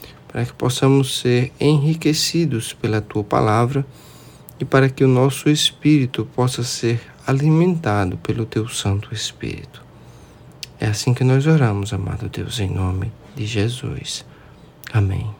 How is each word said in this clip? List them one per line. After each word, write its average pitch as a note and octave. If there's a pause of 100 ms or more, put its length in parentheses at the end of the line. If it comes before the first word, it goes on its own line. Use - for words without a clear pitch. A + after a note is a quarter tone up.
(280)
para A#2+
que B2
possamos C3+
ser B2
enriquecidos D#3
pela A2
tua G#2
palavra B2 (760)
e -
para C3+
que C3
o C3
nosso C3
espírito D3
possa B2+
ser A#2 (260)
alimentado C#3+
pelo A2+
teu A2
Santo G2+
Espírito. - (960)
É -
assim G#2+
que B2
nós C3
oramos, A2+
amado G2
Deus, -
em F#2+
nome F#2+ (240)
de G#2+
Jesus. - (680)
Amém. G2 (100)